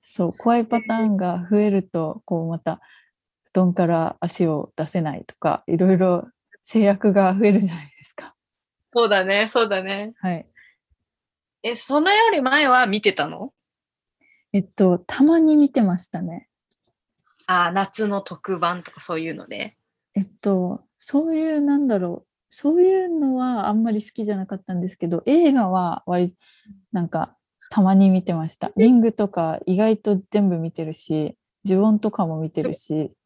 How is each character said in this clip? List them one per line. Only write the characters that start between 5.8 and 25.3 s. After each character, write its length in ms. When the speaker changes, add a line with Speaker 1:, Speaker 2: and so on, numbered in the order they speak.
Speaker 1:
い 60
ろ 300
制 180
約 320
が 240
増 100
え 60
る 100
じ 80
ゃ 40
な 80
い 160
で 60
す 100
か。 200
Speaker 2:
そ 140
う 20
だ 160
ね、 240
そ 160
う 40
だ 140
ね。 340
Speaker 1:
は 180
い。 140
Speaker 2:
え、 120
そ 260
の 120
よ 180
り 100
前 280
は 180
見 160
て 100
た 160
の？ 240
Speaker 1:
え 80
っ 40
と、 340
た 260
ま 140
に 180
見 140
て 120
ま 160
し 100
た 140
ね。 260
Speaker 2:
あ 240
ー、 20
夏 340
の 160
特 360
番 240
と 100
か 80
そ 160
う 40
い 100
う 40
の 140
で。 280
Speaker 1:
え 80
っ 60
と、 440
そ 300
う 80
い 180
う、 60
な 180
ん 100
だ 100
ろ 260
う、 40
そ 260
う 60
い 240
う 20
の 160
は 320
あ 60
ん 100
ま 80
り 140
好 60
き 160
じ 60
ゃ 40
な 100
か 100
っ 20
た 160
ん 80
で 60
す 80
け 120
ど、 160
映 280